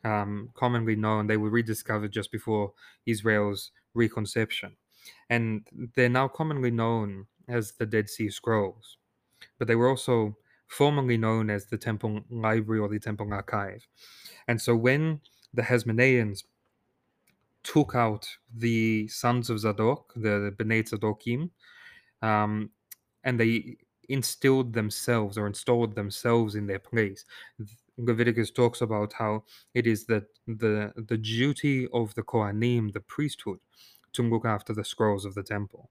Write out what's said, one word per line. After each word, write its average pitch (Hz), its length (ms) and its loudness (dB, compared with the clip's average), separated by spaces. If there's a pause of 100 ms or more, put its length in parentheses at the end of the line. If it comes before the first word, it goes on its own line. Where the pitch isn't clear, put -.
um, 104 520 -4
commonly 117 420 0
known, 107 300 0
they 107 100 2
were 107 140 0
rediscovered 107 600 -2
just 104 200 -6
before 104 400 -2 (320)
Israel's 104 680 0 (200)
reconception. 110 840 -2 (540)
And 113 360 0 (300)
they're 123 120 6
now 131 200 2
commonly 143 420 -2
known 113 560 -2 (220)
as 117 240 -2
the 113 140 -4
Dead 107 220 0
Sea 110 220 -4
Scrolls, - 680 -4 (600)
but 123 80 -2
they 117 80 2
were 120 140 6
also 117 480 0 (320)
formerly 139 480 2
known 110 340 2
as 104 160 -4
the 110 100 -6
Temple 107 440 -4 (100)
Library 110 500 0
or 104 80 0
the 104 120 -4
Temple 107 320 -6
Archive. 101 520 -6 (600)
And 117 160 0
so 120 140 4
when 147 440 2 (320)
the 120 100 -2
Hasmoneans 117 840 2 (1200)
took - 320 2
out 110 320 0 (260)
the 113 540 2
sons 120 420 0
of 113 80 0
Zadok, 110 560 0
the 104 420 -2
Bnei 110 320 0
Zadokim, 117 640 -2 (760)
um, 107 440 2 (540)
and 127 160 0
they 113 360 0 (320)
instilled 131 640 2
themselves 110 640 -2
or 104 120 -2
installed 117 480 0
themselves 110 580 2
in 104 120 -4
their 98 120 -4
place. 104 460 -2 (720)
Leviticus 117 540 2
talks 120 320 2
about 107 300 -2
how 107 300 -2 (320)
it 120 120 2
is 110 180 0
the, 107 200 0 (220)
the, 107 460 -2 (160)
the 117 100 0
duty 127 680 0
of 117 260 -2
the 113 80 -6
Kohanim, 110 720 0
the 101 80 -6
priesthood, - 580 -6 (540)
to 127 100 -2
look 113 220 2
after 110 300 -2
the 104 100 -4
scrolls 104 400 0
of 98 100 -10
the 101 80 -6
temple. 101 480 -8